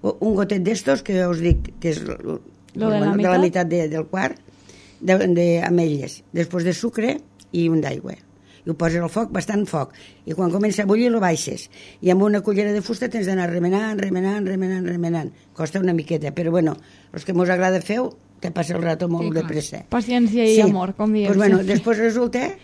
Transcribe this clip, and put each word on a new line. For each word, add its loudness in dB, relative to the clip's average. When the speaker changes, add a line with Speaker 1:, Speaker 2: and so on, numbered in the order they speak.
Speaker 1:
Un -2
gotet 0
d'estos, 0
que 0
us -2
dic 2
que -2
és -4
Speaker 2:
Lo -8
de 2
la 2
Speaker 1:
de 0
Speaker 2:
meitat? 2
Speaker 1:
la 4
meitat 2
de, 0
del -4
quart, -4
de, 4
de 4
ametlles, 0
després -2
de 0
sucre -2
i 0
un 2
d'aigua. -8
I -6
ho -4
poses 0
al -4
foc, -4
bastant -2
foc. -6
I -8
quan 0
comença 0
a -2
bullir, 4
lo 2
baixes. -2
I 2
amb 4
una 2
cullera 0
de -2
fusta -6
tens -4
d'anar -2
remenant, 0
remenant, -2
remenant, -2
remenant. -4
Costa -4
una 2
miqueta, -2
però, -2
bueno, 2
els -12
que -6
mos 2
agrada 2
feu, -4
te -6
passa -4
el -4
rato -2
molt -2
Speaker 3:
Sí, -2
clar. 0
Speaker 1:
de -6
pressa. -8
Speaker 2:
Paciència 2
i 6
Speaker 1:
Sí. 10
Speaker 2:
amor, 2
com 0
diem 2
Speaker 1:
Pues, 4
bueno, 6
Speaker 2:
sempre. 0
Speaker 1:
després 2
resulta 0